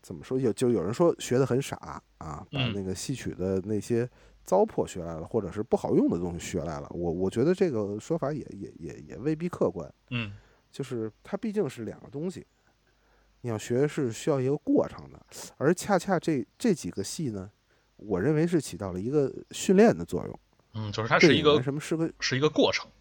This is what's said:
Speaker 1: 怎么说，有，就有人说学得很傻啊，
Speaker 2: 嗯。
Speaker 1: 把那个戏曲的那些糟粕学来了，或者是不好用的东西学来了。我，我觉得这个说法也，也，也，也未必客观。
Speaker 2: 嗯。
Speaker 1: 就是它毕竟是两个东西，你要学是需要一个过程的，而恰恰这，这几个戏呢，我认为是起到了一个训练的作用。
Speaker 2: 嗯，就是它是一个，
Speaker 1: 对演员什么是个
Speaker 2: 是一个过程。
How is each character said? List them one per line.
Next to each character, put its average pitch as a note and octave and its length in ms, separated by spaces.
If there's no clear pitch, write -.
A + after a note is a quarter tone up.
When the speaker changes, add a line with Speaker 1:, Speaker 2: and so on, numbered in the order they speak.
Speaker 1:
怎 - 140
么 C#2+ 80
说， C3 160
有， A#2 140
就 B2 160
有 A2 120
人 F#2+ 120
说 E3+ 260
学 - 180
得 C3+ 80
很 B2 160
傻 - 400
啊， D3 320
Speaker 2:
嗯。 B2+ 200
Speaker 1:
把 G2 80
那 - 20
个 F#2 140
戏 - 180
曲 - 180
的 F#2+ 340
那 G#2+ 140
些 A#2+ 280
糟 G3 180
粕 E3+ 220
学 F2 180
来 E2 120
了， D#2+ 100
或 A2+ 160
者 F2+ 100
是 G#2+ 120
不 - 120
好 - 200
用 C4 140
的 E2+ 100
东 F2 140
西 E2 60
学 E2 240
来 D#2 160
了。 C#2+ 120
我， E2+ 200
我 F#2 180
觉 A2+ 140
得 F3+ 120
这 F3+ 160
个 G#2 280
说 E3 180
法 C#3 140
也， D3 200
也， G2 260
也， D#2+ 160
也 C2+ 100
未 D3 180
必 E3+ 140
客 A#2 220
观。 D#2+ 200
Speaker 2:
嗯。 A2+ 220
Speaker 1:
就 - 140
是 A#2 280
它 - 120
毕 G#3+ 160
竟 G3 160
是 A#2 160
两 G2+ 180
个 - 80
东 D3 200
西， - 160
你 B2 80
要 A2 80
学 B2 300
是 C#3 240
需 - 180
要 C#3 100
一 B2+ 60
个 C#3 120
过 - 300
程 - 240
的， - 140
而 D3+ 160
恰 G3 240
恰 F3 220
这， C#3+ 260
这 A3 160
几 F2+ 180
个 G2+ 120
戏 D3 260
呢， F#2+ 200
我 F#2+ 240
认 D3 160
为 D#3 100
是 E3+ 140
起 - 160
到 F#2+ 160
了 F2 80
一 G#2+ 100
个 C#3+ 240
训 - 260
练 G3+ 200
的 E2+ 60
作 - 220
用。 - 140
Speaker 2:
嗯， G#2+ 180
就 A2 120
是 A2+ 40
它 D#3+ 120
是 E3 160
一 D3+ 80
个， D3 80
Speaker 1:
对 - 20
演 - 40
员 B2+ 60
什 C3+ 80
么 D3 80
是 - 160
个 D#3+ 240
Speaker 2:
是 - 160
一 B2+ 40
个 D3+ 100
过 D#3 240
程。 - 160